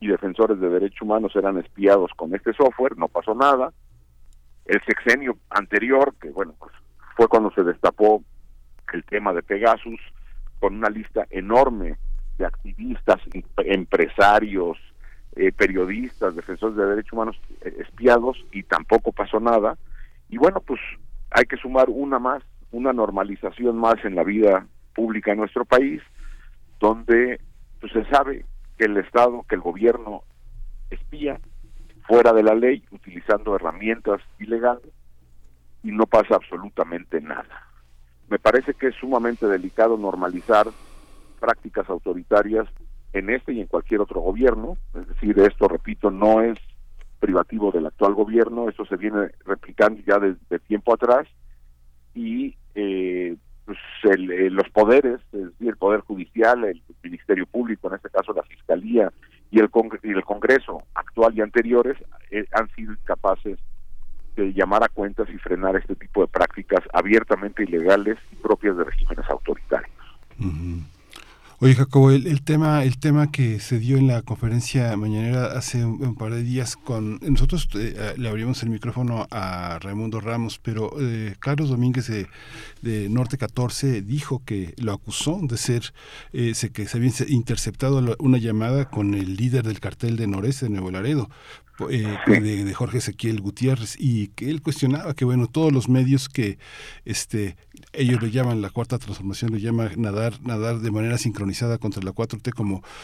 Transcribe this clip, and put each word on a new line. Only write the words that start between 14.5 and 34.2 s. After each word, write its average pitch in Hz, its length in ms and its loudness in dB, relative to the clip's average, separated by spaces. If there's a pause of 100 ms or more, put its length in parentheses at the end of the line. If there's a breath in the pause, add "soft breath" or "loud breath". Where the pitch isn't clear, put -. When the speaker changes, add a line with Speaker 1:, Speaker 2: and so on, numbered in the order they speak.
Speaker 1:
eh, 95 160 2
periodistas, 95 840 -2
defensores 101 420 -6
de 104 80 2
derechos 104 280 -2
humanos, 113 240 -6 (260)
eh, - 180 -12
espiados, 120 560 2 (160)
y 98 120 -10
tampoco 90 480 2
pasó 104 260 -2
nada. 113 400 2 (500 soft breath)
Y 113 100 -8
bueno, 175 220 4
pues 127 200 -6 (500)
hay 120 140 4
que 127 120 -8
sumar 131 320 4
una 135 300 -2
más, 127 240 -2 (280)
una 127 220 0
normalización 104 840 0
más 113 260 4
en 101 100 -4
la 85 100 2
vida 101 420 4 (280)
pública 110 380 -2
en 101 60 0
nuestro 110 260 -2
país, 139 380 2 (800 soft breath)
donde, 117 600 2 (400)
pues, 110 120 -14
se 110 140 0
sabe 139 380 0 (320)
que 113 80 2
el 104 140 2
Estado, 120 500 2
que 113 60 -2
el 90 80 -4
gobierno 107 600 0 (680)
espía 147 500 -8 (640)
fuera 117 260 8
de 110 100 8
la 107 120 6
ley, 120 360 2
utilizando 101 640 -4
herramientas 98 640 -2 (180)